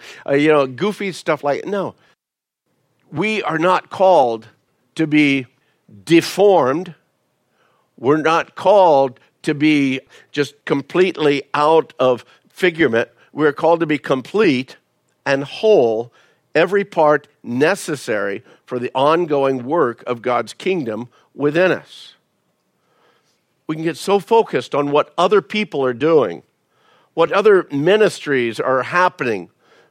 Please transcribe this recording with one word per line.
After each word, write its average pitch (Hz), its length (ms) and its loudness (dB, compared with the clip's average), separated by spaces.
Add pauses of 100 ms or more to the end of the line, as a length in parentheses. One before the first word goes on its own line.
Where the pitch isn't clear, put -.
(260)
Uh, 143 60 -4
you 143 160 2
know, 147 180 2
goofy 185 460 -6
stuff 156 320 -6
like, 143 220 -4
no. 185 280 -8 (1160)
We 202 320 -4
are 156 160 -4
not 175 320 0
called 135 580 2 (460)
to 160 120 -2
be 143 400 0 (580)
deformed. 165 920 2 (1040)
We're 147 180 2
not 156 380 -2
called 143 680 4 (220)
to 156 120 -4
be 143 460 0 (300)
just - 340 -6
completely 147 760 -2 (100)
out 151 460 2
of 127 260 0 (240)
figurement. 156 600 -2 (240)
We're 143 180 0
called 165 280 0
to 165 60 0
be 151 120 -2
complete 135 800 -2 (500)
and 139 180 -2
whole, 123 640 0 (440)
every 185 320 0
part 151 420 0 (140)
necessary 120 1000 -4 (220)
for 123 140 -8
the 120 160 -6
ongoing 139 720 0
work 139 400 -2
of 120 160 -8
God's 117 320 -4
kingdom 120 560 -6 (240)
within 151 360 0
us. - 440 -10 (1500)
We 156 100 -6
can 160 80 -8
get 160 140 -4
so 196 220 0
focused 185 540 -2
on 143 160 -2
what 143 280 0
other 185 240 2
people 175 420 -6
are 127 100 -2
doing, 120 480 0 (720)
what 160 160 0
other 196 400 4
ministries 143 880 0
are 131 240 -2
happening, 123 680 -2 (400)